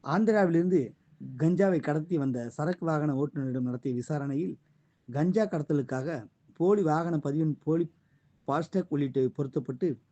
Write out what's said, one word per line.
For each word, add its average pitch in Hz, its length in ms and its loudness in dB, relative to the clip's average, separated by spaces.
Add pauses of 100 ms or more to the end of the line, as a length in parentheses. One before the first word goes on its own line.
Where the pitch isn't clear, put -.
ஆந்திராவிலிருந்து 180 760 4 (580)
கஞ்சாவை 175 420 4
கடத்தி 156 380 -2
வந்த 131 200 0 (120)
சரக்கு 165 360 -4
வாகன 151 280 0
ஓட்டுநரிடம் 131 540 -2
நடத்திய 123 260 -4
விசாரணையில் 143 600 -4 (540)
கஞ்சா 180 360 2
கடத்தலுக்காக 143 640 -2 (520)
போலி 196 220 4
வாகன 165 340 0
பதிவெண், 147 460 0
போலி 165 240 0 (640)
பாஸ்டேக் 165 440 -2
உள்ளிட்டவை 135 360 0
பொருத்தப்பட்டு 139 600 -4 (240)